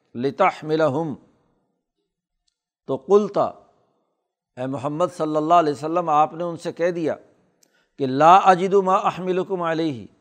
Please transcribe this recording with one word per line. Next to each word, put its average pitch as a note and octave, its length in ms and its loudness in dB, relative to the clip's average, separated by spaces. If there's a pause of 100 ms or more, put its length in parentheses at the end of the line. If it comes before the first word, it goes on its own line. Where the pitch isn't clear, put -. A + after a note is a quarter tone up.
(140)
"لتحملہم"، D#3 1000 -2 (1700)
تو C3+ 80 -4
قلت، G3 420 2
اے - 1300 -10
محمد C#3+ 400 -4 (120)
صلی D#3 180 -4
اللہ D#3 180 0
علیہ D#3+ 200 4
وسلم، D#3+ 360 -4
آپ D#3 240 2
نے E3 100 -10
ان E3+ 140 -8
سے E3+ 140 -10
کہہ E3+ 200 -2
دیا D#3 240 -4 (840)
کہ C3+ 100 -2
"لا D3 280 6
اجد F#3+ 380 4
ما F#3+ 220 2
احملکم F#3 680 -4
علیہ"، D#3+ 460 -4 (140)